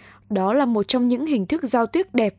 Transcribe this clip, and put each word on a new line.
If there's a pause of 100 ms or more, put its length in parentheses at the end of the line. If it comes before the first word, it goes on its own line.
(300)
Đó
là
một
trong
những
hình
thức
giao
tiếp
đẹp